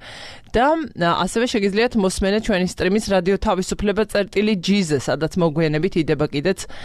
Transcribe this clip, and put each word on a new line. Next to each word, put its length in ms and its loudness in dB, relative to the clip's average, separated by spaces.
და, 200 2
ა, 160 0
ასევე 260 0
შეგიძლიათ 500 0
მოსმენეთ 480 0
ჩვენი 240 2
სტრიმის 400 0
რადიო 300 2
თავისუფლება 680 0
წერტილი 500 0
ჯიზე, 420 2
სადაც 400 -2
მოგვიანებით 580 0
იდება 300 0
კიდეც 400 -2